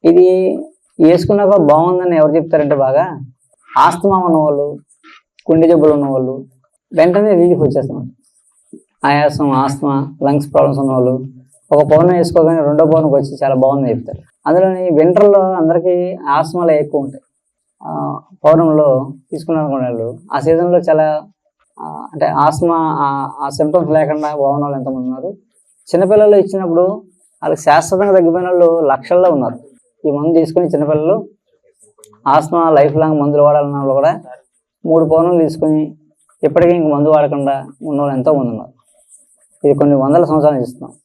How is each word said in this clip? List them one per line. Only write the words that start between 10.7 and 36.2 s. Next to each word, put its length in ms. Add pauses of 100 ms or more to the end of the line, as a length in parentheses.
ఉన్నవాళ్ళు 460 (460)
ఒక 120
పౌర్ణం 300
వేసుకోగానే 480
రెండో 240
పౌర్ణంకి 300
వచ్చి 280
చాలా 120
బాగుందని 340
చెప్తారు. 300 (280)
అందులోని 420
వింటర్లో 520
అందరికీ 760
ఆస్తమాలే 640
ఎక్కువ 220
ఉంటాయి. 220 (600)
ఆ, 360 (260)
పౌర్ణంలో 680 (180)
తీసుకున్నారు 360
అనుకోండి 180
వాళ్ళు, 340 (140)
ఆ 60
సీజన్లో 400
చాలా, 420 (580)
ఆ, 340
అంటే 120
ఆస్తమా, 520
ఆ, 540 (140)
ఆ 40
సింప్టమ్స్ 420
లేకుండా 440
బాగున్న 280
వాళ్ళు 140
ఎంతమంది 200
ఉన్నారు. 300 (680)
చిన్నపిల్లలు 420
ఇచ్చినప్పుడు 460 (640)
వాళ్ళకి 180
శాశ్వతంగా 580
తగ్గిపోయిన 280
వాళ్ళు 320
లక్షల్లో 500
ఉన్నారు. 300 (480)
ఈ 40
మందు 280
తీసుకుని 260
చిన్నపిల్లలు 640 (1000)
ఆస్తమా 420
లైఫ్ 260
లాంగ్ 260
మందులు 200
వాడాలన్న 360
వాళ్ళు 160
కూడా 280 (640)
మూడు 200
పౌర్ణాలు 340
తీసుకుని 580 (460)